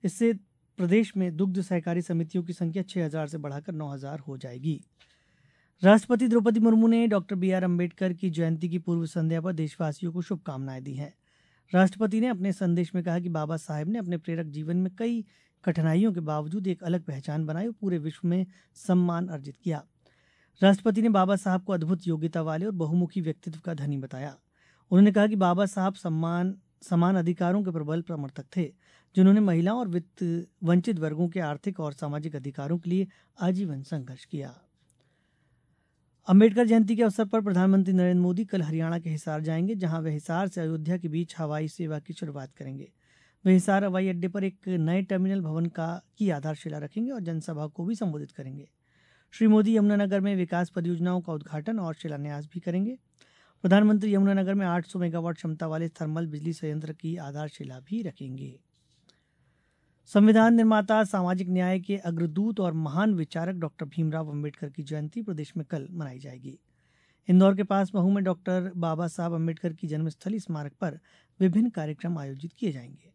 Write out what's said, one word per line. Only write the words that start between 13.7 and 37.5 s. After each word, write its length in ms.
ने 100
अपने 180
प्रेरक 280
जीवन 320
में 180
कई 300
कठिनाइयों 500
के 60
बावजूद 480
एक 160
अलग 200
पहचान 420
बनाई 200
और 160
पूरे 160
विश्व 300
में 180
सम्मान 520
अर्जित 300
किया। 280
राष्ट्रपति 400
ने 80
बाबा 260
साहब 280
को 100
अद्भुत 340
योग्यता 340
वाले 240
और 60
बहुमुखी 500
व्यक्तित्व 380
का 140
धनी 240
बताया। 400
उन्होंने 200
कहा 160
कि 80
बाबा 300
साहब 280
सम्मान, 640
समान 340
अधिकारों 480
के 80
प्रबल 300
समर्थक 440
थे, 160
जिन्होंने 240
महिलाओं 400
और 80
वित्त 600
वंचित 360
वर्गों 300
के 100
आर्थिक 400
और 140
सामाजिक 420
अधिकारों 420
के 120
लिए 180
आजीवन 400
संघर्ष 440
किया। 280
अम्बेडकर 380
जयंती 300
के 80
अवसर 220
पर 160
प्रधानमंत्री 520